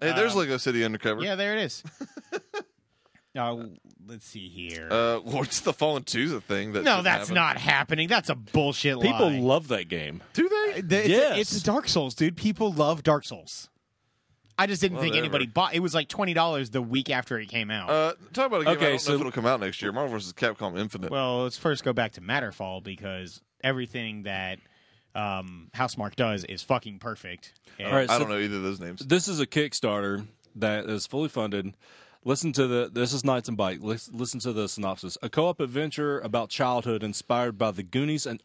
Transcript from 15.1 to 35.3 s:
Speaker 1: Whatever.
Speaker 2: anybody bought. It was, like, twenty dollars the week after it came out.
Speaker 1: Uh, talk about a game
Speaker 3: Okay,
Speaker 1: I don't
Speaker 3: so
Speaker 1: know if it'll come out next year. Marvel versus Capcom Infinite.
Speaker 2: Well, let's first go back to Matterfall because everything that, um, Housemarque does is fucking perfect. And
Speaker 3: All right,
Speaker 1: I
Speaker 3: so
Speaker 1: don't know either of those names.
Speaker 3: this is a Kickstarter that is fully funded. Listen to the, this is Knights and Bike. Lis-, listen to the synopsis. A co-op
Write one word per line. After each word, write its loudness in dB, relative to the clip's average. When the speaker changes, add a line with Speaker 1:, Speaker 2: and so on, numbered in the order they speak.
Speaker 1:
Whatever. 2
Speaker 2:
anybody 0
bought. 2
It 2
was, 0
like, 0
twenty 0
dollars 2
the 0
week 0
after 0
it -8
came -2
out. -2
Speaker 1:
Uh, 2
talk 2
about 0
a 2
game 6
Speaker 3:
Okay, 2
Speaker 1:
I 6
don't 2
Speaker 3:
so -2
Speaker 1:
know 4
if 2
it'll -4
come 0
out 4
next -4
year. -2
Marvel -2
versus -6
Capcom -2
Infinite. -4
Speaker 2:
Well, -2
let's -6
first -2
go 0
back -2
to -18
Matterfall -4
because -10
everything -4
that, -6
um, -6
Housemarque -4
does 0
is -10
fucking -2
perfect. -12
And -6
Speaker 3:
All 2
right, 4
Speaker 1:
I 4
Speaker 3:
so 6
Speaker 1:
don't 0
know 0
either 0
of -4
those -4
names. -10
Speaker 3:
this 4
is -2
a 0
Kickstarter 0
that 0
is -4
fully -2
funded. -4
Listen 2
to 4
the, 0
this 0
is -2
Knights 2
and -4
Bike. 0
Lis-, -4
listen -6
to -2
the -2
synopsis. -6
A -6
co-op 2